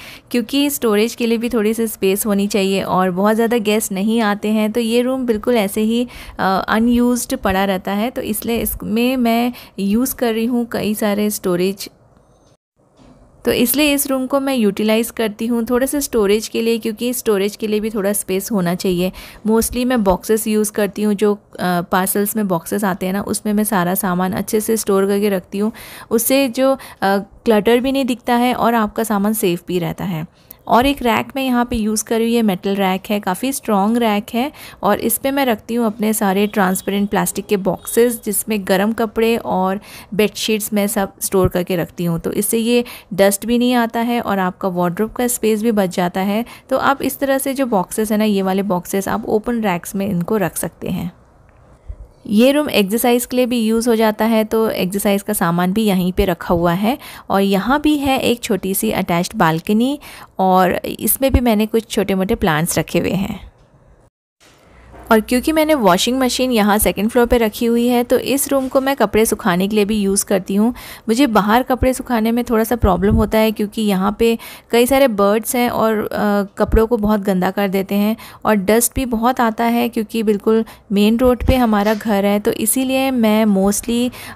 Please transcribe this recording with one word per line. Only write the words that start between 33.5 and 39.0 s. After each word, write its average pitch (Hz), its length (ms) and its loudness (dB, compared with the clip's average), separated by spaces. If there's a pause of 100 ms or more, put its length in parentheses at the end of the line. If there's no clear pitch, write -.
स्ट्रॉन्ग 214 460 0
रैक 208 360 0
है 254 180 -2 (300)
और 202 160 2
इस 226 200 -2
पे 269 120 -2
मैं 277 160 0
रखती 226 280 -2
हूँ 233 120 0
अपने 214 260 -2
सारे 202 340 0
ट्रांसपेरेंट 202 640 0
प्लास्टिक 180 360 -2
के 208 100 0
बॉक्सेस, 226 680 0
जिसमें 202 440 -4
गर्म 202 240 2
कपड़े 226 440 0